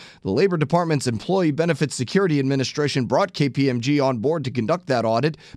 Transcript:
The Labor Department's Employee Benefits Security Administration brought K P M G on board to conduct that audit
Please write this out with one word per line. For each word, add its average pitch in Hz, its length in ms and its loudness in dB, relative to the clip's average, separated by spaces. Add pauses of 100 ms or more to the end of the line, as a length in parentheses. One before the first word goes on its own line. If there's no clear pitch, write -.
(220)
The - 80 -6
Labor 170 280 2
Department's 156 500 0
Employee 160 440 0
Benefits 156 440 -2
Security 156 420 0
Administration 135 680 0
brought 156 280 0
K 143 160 0
P 139 180 0
M 123 140 0
G 143 180 2
on 131 200 0
board 143 260 0
to 123 60 -6
conduct 127 360 -2
that 120 180 0
audit 117 320 0 (200)